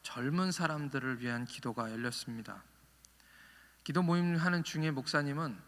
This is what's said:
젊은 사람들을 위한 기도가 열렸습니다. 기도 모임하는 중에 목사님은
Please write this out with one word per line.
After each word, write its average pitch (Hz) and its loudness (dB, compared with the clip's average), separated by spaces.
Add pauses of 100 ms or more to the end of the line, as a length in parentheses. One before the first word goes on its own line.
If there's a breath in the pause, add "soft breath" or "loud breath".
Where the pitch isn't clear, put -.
젊은 170 0
사람들을 139 0
위한 120 -2
기도가 117 -4
열렸습니다. 113 -6 (1200 loud breath)
기도 160 2
모임하는 175 4
중에 156 0
목사님은 143 0